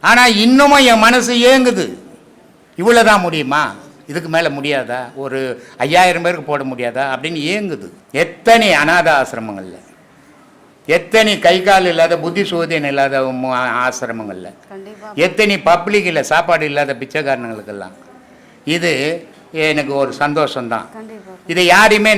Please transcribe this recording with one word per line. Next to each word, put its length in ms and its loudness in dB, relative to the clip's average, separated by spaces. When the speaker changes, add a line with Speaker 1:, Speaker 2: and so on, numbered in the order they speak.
Speaker 1:
ஆனா 120 6
இன்னமும் 460 6
என் 160 4
மனசு 260 2
ஏங்குது, 360 2
இவ்வளவுதான் 440 4
முடியுமா, 360 -2
இதுக்கு 240 -8
மேல 220 0
முடியாதா, 420 -4
ஒரு 160 -6
ஐயாயிரம் 400 2
பேருக்கு 260 -4
போட 180 -4
முடியாதா 340 -6
அப்படின்னு 260 -8
ஏங்குது. 340 -10
எத்தனை 460 2
அநாத 360 2
ஆசிரமங்கள்ல, 580 -8
எத்தனை 460 2
கை 80 6
கால் 240 4
இல்லாத, 320 2
புத்தி 280 -2
சுகதீனம் 420 -4
இல்லாத 280 0
மு-, 120 -4
ஆசிரமங்கள்ல, 640 -6
Speaker 2:
கண்டிப்பா. 400 -20
Speaker 1:
எத்தனை 320 0
பப்ளிக்ல 540 0
சாப்பாடு 400 0
இல்லாத 300 -2
பிச்சைக்காரனுங்களுக்கெல்லாம். 920 -8
இது 180 -2
எனக்கு 220 -2
ஒரு 180 -2
சந்தோஷம்தான். 760 -4
Speaker 2:
கண்டிப்பா. 380 -20
Speaker 1:
இதை 200 0
யாரையுமே 440 4